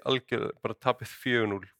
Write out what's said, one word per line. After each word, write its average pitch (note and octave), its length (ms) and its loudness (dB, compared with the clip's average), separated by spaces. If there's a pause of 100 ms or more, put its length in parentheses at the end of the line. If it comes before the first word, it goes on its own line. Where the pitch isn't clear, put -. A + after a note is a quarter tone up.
algjör-, B2+ 540 0
bara A2 180 -6
tapið - 340 -2
fjögur A#2 400 0
núll. G2 180 -6 (100)